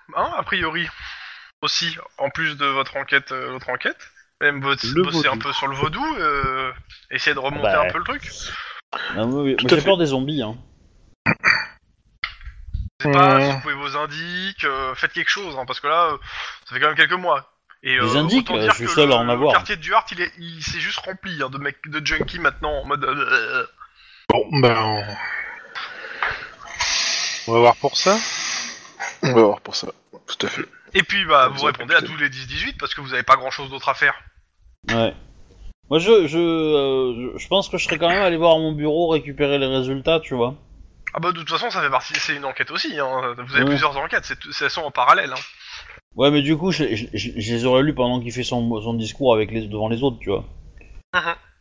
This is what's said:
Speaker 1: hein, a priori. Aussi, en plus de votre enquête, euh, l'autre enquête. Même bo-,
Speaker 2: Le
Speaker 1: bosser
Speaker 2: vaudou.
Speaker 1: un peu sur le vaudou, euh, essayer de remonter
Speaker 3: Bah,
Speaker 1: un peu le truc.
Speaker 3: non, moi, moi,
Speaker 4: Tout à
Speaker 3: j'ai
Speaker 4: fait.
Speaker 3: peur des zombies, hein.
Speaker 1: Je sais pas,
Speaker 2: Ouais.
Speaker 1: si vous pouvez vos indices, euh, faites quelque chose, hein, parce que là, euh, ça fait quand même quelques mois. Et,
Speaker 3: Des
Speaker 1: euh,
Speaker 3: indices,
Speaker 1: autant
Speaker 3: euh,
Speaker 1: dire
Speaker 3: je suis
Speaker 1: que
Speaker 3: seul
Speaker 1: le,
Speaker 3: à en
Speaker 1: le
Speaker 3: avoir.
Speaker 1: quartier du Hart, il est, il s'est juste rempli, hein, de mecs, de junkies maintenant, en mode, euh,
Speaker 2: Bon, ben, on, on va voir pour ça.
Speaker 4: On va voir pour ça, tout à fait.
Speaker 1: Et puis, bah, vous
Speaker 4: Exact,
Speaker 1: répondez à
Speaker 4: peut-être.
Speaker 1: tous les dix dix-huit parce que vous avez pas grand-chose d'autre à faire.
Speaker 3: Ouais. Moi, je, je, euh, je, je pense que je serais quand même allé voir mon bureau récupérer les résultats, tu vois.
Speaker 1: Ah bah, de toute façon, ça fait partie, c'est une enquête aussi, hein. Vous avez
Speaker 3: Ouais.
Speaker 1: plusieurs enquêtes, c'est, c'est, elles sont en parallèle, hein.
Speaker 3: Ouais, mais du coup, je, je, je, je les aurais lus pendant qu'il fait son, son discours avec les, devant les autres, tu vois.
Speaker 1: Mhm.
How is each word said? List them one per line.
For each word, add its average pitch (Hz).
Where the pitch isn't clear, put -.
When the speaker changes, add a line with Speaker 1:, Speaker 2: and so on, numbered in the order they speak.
Speaker 1:
hein, 214
a 185
priori. 170
Aussi, 160
en 139
plus 151
de 143
votre 135
enquête, 139
euh, 127
l'autre 131
enquête. 127
Même 143
bo-, 139
Speaker 2:
Le 139
Speaker 1:
bosser 170
Speaker 2:
vaudou. 147
Speaker 1:
un 135
peu 135
sur 139
le 135
vaudou, 156
euh, 135
essayer 135
de 139
remonter 143
Speaker 3:
Bah, 95
Speaker 1:
un 90
peu -
le 175
truc. 277
Speaker 3:
non, 110
moi, 139
moi, 135
Speaker 4:
Tout -
à 123
Speaker 3:
j'ai 180
Speaker 4:
fait. 147
Speaker 3:
peur 196
des 170
zombies, 135
hein. 110
Speaker 1:
Je 147
sais 147
pas, 139
Speaker 2:
Ouais. 139
Speaker 1:
si 139
vous 139
pouvez 147
vos 139
indices, 170
euh, 135
faites -
quelque -
chose, 185
hein, 131
parce 127
que 147
là, 165
euh, 139
ça 123
fait 127
quand 147
même 151
quelques 156
mois. 175
Et, 131
Speaker 3:
Des 123
Speaker 1:
euh, 147
Speaker 3:
indices, 180
Speaker 1:
autant -
Speaker 3:
euh, 107
Speaker 1:
dire 110
Speaker 3:
je -
suis 117
Speaker 1:
que 180
Speaker 3:
seul 147
Speaker 1:
le, 135
Speaker 3:
à 120
en 117
Speaker 1:
le 120
Speaker 3:
avoir. 131
Speaker 1:
quartier 185
du 170
Hart, 220
il 175
est, 175
il 170
s'est 170
juste 185
rempli, 185
hein, 131
de 135
mecs, 139
de 151
junkies 156
maintenant, 151
en 135
mode, 139
euh, 127
Speaker 2:
Bon, -
ben, 120
on, 107
on 113
va 117
voir 120
pour -
ça. 202
Speaker 4:
On 131
va 117
voir 104
pour -
ça, -
tout -
à -
fait. -
Speaker 1:
Et 190
puis, 196
bah, 143
vous 139
Speaker 4:
Exact, 139
Speaker 1:
répondez 143
à 165
Speaker 4:
peut-être. -
Speaker 1:
tous 156
les 147
dix 131
dix-huit 165
parce -
que 151
vous 131
avez 123
pas 131
grand-chose 131
d'autre 135
à 135
faire. 139
Speaker 3:
Ouais. 113
Moi, 151
je, 190
je, 151
euh, 139
je, -
je -
pense 190
que 180
je 165
serais 165
quand 170
même 190
allé 175
voir 165
mon 160
bureau 151
récupérer 143
les 135
résultats, 135
tu 139
vois. 156
Speaker 1:
Ah -
bah, 175
de 175
toute 156
façon, 165
ça 190
fait 147
partie, 131
c'est -
une 143
enquête -
aussi, 180
hein. 131
Vous 123
avez 139
Speaker 3:
Ouais. 139
Speaker 1:
plusieurs 143
enquêtes, 160
c'est, -
c'est, 143
elles 135
sont 180
en 143
parallèle, 143
hein. 131
Speaker 3:
Ouais, 135
mais 147
du 147
coup, 180
je, 139
je, 110
je, 104
je 113
les 117
aurais 127
lus 147
pendant 123
qu'il 117
fait 120
son, 117
son 117
discours 117
avec 107
les, 110
devant 107
les 113
autres, 123
tu -
vois. -
Speaker 1:
Mhm. 170